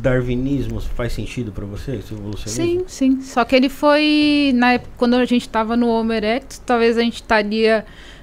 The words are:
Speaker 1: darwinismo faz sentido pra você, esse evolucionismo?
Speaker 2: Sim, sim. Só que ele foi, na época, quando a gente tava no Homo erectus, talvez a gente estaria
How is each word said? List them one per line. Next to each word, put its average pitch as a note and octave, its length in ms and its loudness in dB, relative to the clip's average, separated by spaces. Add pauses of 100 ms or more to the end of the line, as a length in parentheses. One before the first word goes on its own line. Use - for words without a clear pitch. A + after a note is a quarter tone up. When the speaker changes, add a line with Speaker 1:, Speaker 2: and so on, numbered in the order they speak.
Speaker 1:
darwinismo B2 800 0
faz A#2 320 -2
sentido G#2+ 400 -6
pra G2+ 140 -10
você, G2+ 300 -8
esse G2 180 -10
evolucionismo? A#3+ 760 -4
Speaker 2:
Sim, C4 280 0
sim. C4 60 -8
Só B3 220 -2
que C4+ 100 2
ele C4 140 4
foi, D4 840 2
na B3 200 4
época, A#3+ 220 -4
quando A#3+ 180 2
a B3 100 2
gente A#3+ 240 0
tava A3+ 280 -2
no A#3+ 120 2
Homo A3+ 240 0
erectus, A3 520 -4
talvez A#3 320 2
a A#3 60 2
gente A#3 140 -2
estaria A3 680 2 (380)